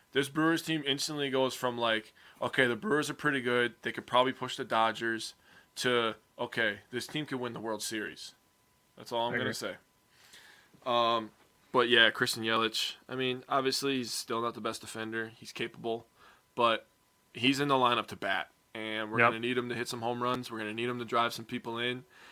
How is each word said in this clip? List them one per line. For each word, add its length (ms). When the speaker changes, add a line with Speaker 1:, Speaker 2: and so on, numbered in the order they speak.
Speaker 1:
this 180
Brewers 320
team 240
instantly 460
goes 240
from, 240
like, 340
okay, 280
the 80
Brewers 340
are 60
pretty 260
good. 400
They 100
could 140
probably 280
push 240
the 80
Dodgers 680
to, 360
okay, 420
this 160
team 180
could 140
win 140
the 60
World 220
Series. 520
That's 160
all 160
I'm 40
Speaker 2:
I 40
Speaker 1:
gonna 140
Speaker 2:
agree. 20
Speaker 1:
say. 220
Um, 460
but 180
yeah, 200
Christian 340
Yelich, 520
I 80
mean, 340
obviously 480
he's 140
still 300
not 140
the 60
best 200
defender. 560
He's 160
capable, 520
but 320
he's 280
in 80
the 60
lineup 320
to 100
bat, 320
and 360
we're 80
Speaker 2:
Yep. 100
Speaker 1:
gonna 100
need 180
him 120
to 60
hit 120
some 140
home 200
runs. 300
We're 60
gonna 160
need 160
him 100
to 60
drive 280
some 120
people 340
in, 240